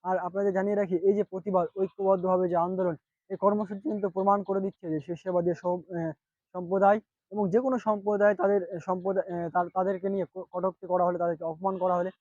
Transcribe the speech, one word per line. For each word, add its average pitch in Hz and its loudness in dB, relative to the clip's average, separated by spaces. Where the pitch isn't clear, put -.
আর 185 0
আপনাদের 190 -2
জানিয়ে 196 0
রাখি, 185 0
এই 190 4
যে 202 0
প্রতিবাদ, 185 0
ঐক্যবদ্ধভাবে 185 2
যে 175 0
আন্দোলন, 180 0
এই 190 -6
কর্মসূচি 208 0
কিন্তু 208 -4
প্রমাণ 196 2
করে 196 -2
দিচ্ছে 190 -6
যে 156 -2
শীর্ষবাদী 175 -2
সম-, 180 -4
এ, 165 -4
সম্প্রদায় 190 2
এবং 202 0
যে 220 4
কোনো 262 0
সম্প্রদায় 208 2
তাদের, 202 2
এ, 175 -8
সম্প্রদায়, 185 -2
এ, 170 -4
তার, 175 0
তাদেরকে 185 -2
নিয়ে 196 -2
ক-, 180 -12
কটূক্তি 180 -4
করা 180 2
হলে, 180 0
তাদেরকে 170 -2
অপমান 180 -2
করা 180 2
হলে 180 0